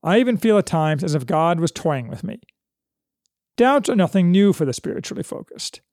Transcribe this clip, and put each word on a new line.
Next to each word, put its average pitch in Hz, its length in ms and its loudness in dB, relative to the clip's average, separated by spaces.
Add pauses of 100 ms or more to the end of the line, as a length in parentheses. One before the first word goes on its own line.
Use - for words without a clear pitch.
"I 190 180 2
even 240 180 2
feel 220 200 2
at 190 80 2
times 156 380 0
as 156 120 -2
if 127 100 -4
God 165 340 0
was 165 120 0
toying 135 360 -4
with 131 160 -10
me." 214 160 -10 (1160)
Doubts 269 320 2
are 254 60 0
nothing 180 360 2
new 196 220 4
for 160 100 -2
the 135 80 -2
spiritually - 520 -8
focused. - 580 -14 (100)